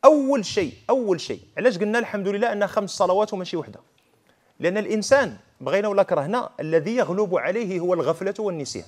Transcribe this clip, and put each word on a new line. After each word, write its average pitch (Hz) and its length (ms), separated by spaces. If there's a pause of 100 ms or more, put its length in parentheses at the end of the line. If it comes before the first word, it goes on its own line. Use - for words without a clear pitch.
أول 277 400
شيء، 175 280 (160)
أول 214 320
شيء، 101 200 (160)
علاش 208 200
قلنا 214 220
الحمد 202 280
لله 202 240
أنها 202 160
خمس 202 220
صلوات 196 440
وماشي 185 240
وحدة؟ 113 220 (800)
لأن 175 180
الإنسان، 214 600 (240)
بغينا 180 260
ولا 196 160
كرهنا، 175 460 (100)
الذي 160 360
يغلب 190 400
عليه 180 440
هو 180 140
الغفلة 165 460
والنسيان. 165 480